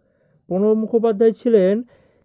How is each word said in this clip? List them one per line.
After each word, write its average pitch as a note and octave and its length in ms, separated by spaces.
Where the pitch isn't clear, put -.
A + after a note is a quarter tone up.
প্রণব G3+ 260
মুখোপাধ্যায় A3 580
ছিলেন A3 520